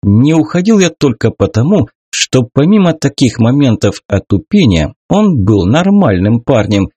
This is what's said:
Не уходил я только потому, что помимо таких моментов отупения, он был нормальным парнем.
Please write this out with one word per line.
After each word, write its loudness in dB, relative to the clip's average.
Не 2
уходил 0
я 2
только -2
потому, -2
что -2
помимо 2
таких -2
моментов 0
отупения, 0
он 0
был 2
нормальным 0
парнем. -2